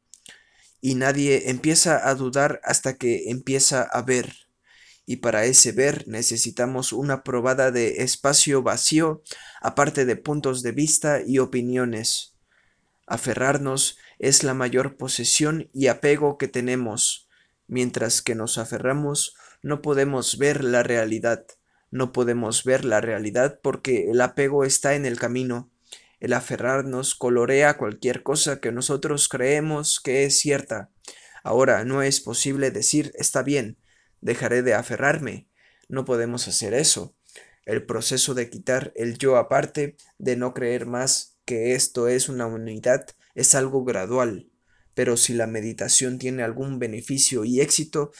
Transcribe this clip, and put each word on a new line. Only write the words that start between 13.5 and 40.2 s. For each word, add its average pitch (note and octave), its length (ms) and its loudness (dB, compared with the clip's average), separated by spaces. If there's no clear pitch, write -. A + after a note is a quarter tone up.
es C3+ 240 4
la C3+ 100 0
mayor C3 440 0
posesión D3+ 760 -2
y C3+ 140 2
apego C#3+ 500 2
que C3+ 100 -4
tenemos. B2 800 -2
Mientras A#2+ 560 -2
que A#2 140 -2
nos A2 240 -4
aferramos, C3+ 760 -2
no C#3+ 180 -4
podemos C#3 560 0
ver C#3+ 260 2
la B2 200 4
realidad. A2+ 640 0
No B2+ 220 -2
podemos A#2+ 520 0
ver C3 220 2
la G#2+ 160 4
realidad A2 640 -2
porque A#2 480 0
el B2 100 4
apego C#3 420 2
está C#3 320 2
en C#3+ 100 -2
el A#2+ 140 -4
camino. B2 520 -4
El A#2+ 140 -2
aferrarnos B2+ 840 -2
colorea C3+ 640 4
cualquier B2 460 -4
cosa C#3+ 360 -2
que A2+ 120 -2
nosotros C#3 560 -2
creemos D3 720 0
que C3+ 240 0
es C#3 160 4
cierta. C#3 500 -2
Ahora, A#2+ 400 4
no C3 180 -2
es C3+ 200 0
posible C3+ 500 -2
decir, C#3+ 440 0
"Está - 280 0
bien, C#3 340 -2
dejaré A#2+ 420 0
de B2 100 4
aferrarme". A#2+ 760 -2
No C3 160 -6
podemos A#2+ 420 -2
hacer G2+ 260 -2
eso. A#2+ 420 0
El A2 200 -4
proceso B2 480 -2
de A#2+ 160 -4
quitar B2+ 460 -4
el A#2 220 -6
yo C3 200 4
aparte, C#3+ 600 0
de B2 180 -2